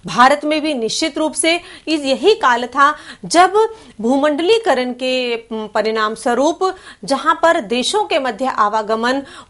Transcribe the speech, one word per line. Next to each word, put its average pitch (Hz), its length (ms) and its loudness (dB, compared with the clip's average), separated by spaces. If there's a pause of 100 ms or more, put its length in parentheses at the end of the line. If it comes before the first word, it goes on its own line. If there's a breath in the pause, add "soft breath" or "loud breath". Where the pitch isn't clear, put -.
भारत 254 380 4
में 302 180 -2
भी 302 120 -2
निश्चित 254 440 -4
रूप 311 160 -2
से 330 280 0 (260 loud breath)
इस, 302 140 -2
यही 269 320 2
काल 247 320 0
था 277 320 2 (280 loud breath)
जब 381 500 4 (260 loud breath)
भूमंडलीकरण 285 920 0
के 254 440 -4 (180)
परिणाम 214 640 -2
स्वरूप 320 600 0 (300 loud breath)
जहां 269 300 0
पर 330 260 2
देशों 254 420 -2
के 349 160 -2
मध्य 254 260 -4
आवागमन, 226 800 0 (260 loud breath)